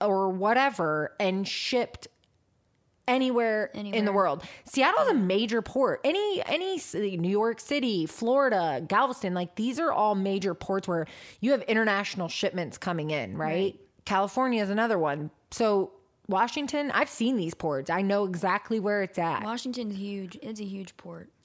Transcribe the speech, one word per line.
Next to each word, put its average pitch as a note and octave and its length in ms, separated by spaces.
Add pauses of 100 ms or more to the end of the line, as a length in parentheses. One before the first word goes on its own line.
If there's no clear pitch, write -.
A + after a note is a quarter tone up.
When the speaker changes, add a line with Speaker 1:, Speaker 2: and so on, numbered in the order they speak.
Speaker 1:
or G3 300
whatever, F#3+ 880
and F#3+ 260
shipped - 600 (1000)
anywhere A#3+ 580 (100)
in G#3 160
the - 60
Speaker 2:
Anywhere. G#3 180
Speaker 1:
world. F3 280 (200)
Seattle's G4+ 460
a G4 40
Speaker 2:
Yeah. C4+ 80
Speaker 1:
major G#3 400
port. A#3+ 420
Any, G4 440
any F4+ 320
city, F#3+ 380
New E3+ 120
York A3 300
City, A#3 480
Florida, A3 800
Galveston, G#3+ 480
like, F3+ 200
these A#3+ 240
are D#4+ 120
all G#3+ 240
major F#3+ 400
ports G3 320
where E3 180 (340)
you B3 120
have B3+ 120
international G3+ 640
shipments F3 500
coming D#3+ 320
in, B2+ 260
right? D#3 160
Speaker 2:
Right. F#3+ 260 (260)
Speaker 1:
California G#3+ 580
is G3 80
another A3 260
one. D3+ 320 (220)
So G#3 400 (360)
Washington, C#4 600
I've D4 220
seen A#3+ 260
these E3 160
ports. C#3+ 380
I F#3 100
know G3+ 240
exactly F#3+ 540
where G3+ 240
it's F#3 160
at. E3 240
Speaker 2:
Washington's A#3 520
huge. G3 460
It's G#3+ 180
a G#3 60
huge F#3+ 320
port. E3+ 320 (160)